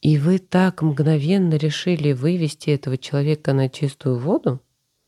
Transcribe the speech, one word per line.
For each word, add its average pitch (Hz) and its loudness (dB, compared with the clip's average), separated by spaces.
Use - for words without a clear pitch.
"И 151 4
вы 170 2
так 185 0
мгновенно 156 0
решили 151 0
вывести 156 -2
этого 135 -2
человека 143 -2
на 135 2
чистую 135 -4
воду?" 135 -2